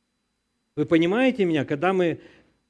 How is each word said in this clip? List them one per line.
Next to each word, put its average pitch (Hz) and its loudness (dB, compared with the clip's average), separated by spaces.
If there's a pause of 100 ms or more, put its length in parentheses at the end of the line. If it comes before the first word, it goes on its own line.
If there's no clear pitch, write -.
(760)
вы 147 -2
понимаете 202 2
меня, 165 0
когда 160 -2
мы 175 0 (500)